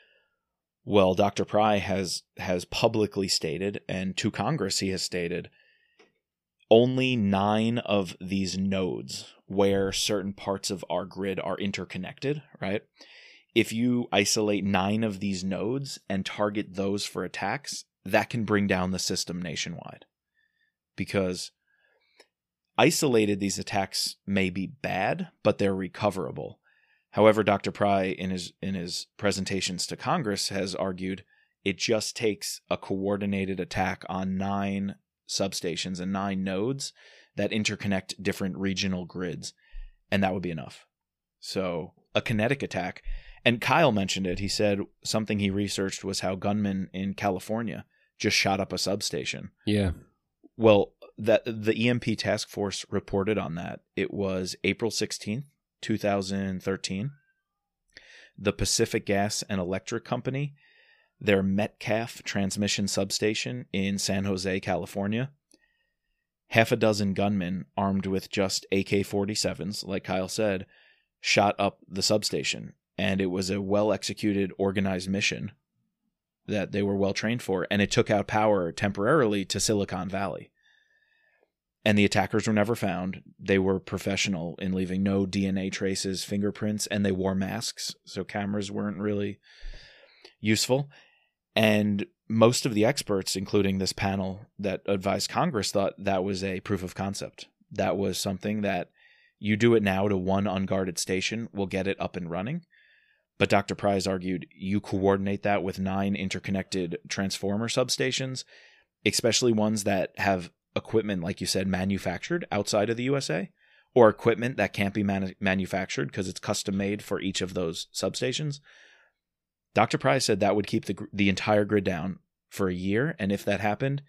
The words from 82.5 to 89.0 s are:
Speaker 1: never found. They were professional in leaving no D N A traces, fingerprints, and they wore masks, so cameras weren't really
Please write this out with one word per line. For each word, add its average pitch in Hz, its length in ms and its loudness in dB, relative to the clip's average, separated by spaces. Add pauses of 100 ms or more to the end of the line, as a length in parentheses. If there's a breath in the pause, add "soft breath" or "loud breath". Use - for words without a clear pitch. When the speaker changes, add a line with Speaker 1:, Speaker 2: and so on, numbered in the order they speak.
Speaker 1:
never 107 220 4
found. 92 460 -4 (180)
They 98 180 2
were 95 220 2
professional 92 800 -4
in 92 140 -2
leaving 92 280 -2
no 98 240 4
D 98 200 0
N 95 120 0
A 95 120 -2
traces, 95 540 -4
fingerprints, 104 640 -2
and 104 180 0
they 98 60 4
wore 95 240 0
masks, 95 680 -6
so - 200 -8
cameras 101 480 -6
weren't 104 260 -6
really 101 420 -4 (1040 loud breath)